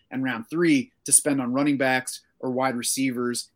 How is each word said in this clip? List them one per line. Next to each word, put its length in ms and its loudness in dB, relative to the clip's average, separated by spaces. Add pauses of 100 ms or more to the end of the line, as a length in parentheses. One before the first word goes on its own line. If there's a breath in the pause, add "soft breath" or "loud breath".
(100)
and 120 -4
round 280 -4
three 420 2 (120)
to 80 -6
spend 280 2
on 120 -2
running 260 2
backs 440 -2 (180)
or 100 -4
wide 260 0
receivers 800 -4